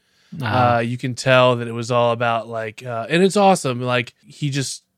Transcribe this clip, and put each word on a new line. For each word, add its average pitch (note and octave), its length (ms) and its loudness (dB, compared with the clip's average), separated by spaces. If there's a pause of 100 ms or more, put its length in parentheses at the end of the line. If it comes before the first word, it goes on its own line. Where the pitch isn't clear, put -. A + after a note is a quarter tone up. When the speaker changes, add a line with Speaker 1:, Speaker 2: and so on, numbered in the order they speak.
(400)
Speaker 1:
Uh-huh. A#2+ 360 2
Speaker 2:
Uh, A#2+ 40 0
you A#2+ 180 -4
can B2+ 180 -6
tell B2+ 400 4
that A#2+ 120 -6
it A2+ 40 -8
was A#2 180 -6
all A#2+ 220 2
about, A#2 360 -2
like, A2+ 380 -10
uh, A#2 240 -8
and E3 140 2
it's G3 140 2
awesome. F3+ 440 2
Like, B2 320 -2 (100)
he D3 280 -6
just, C3+ 320 -6 (140)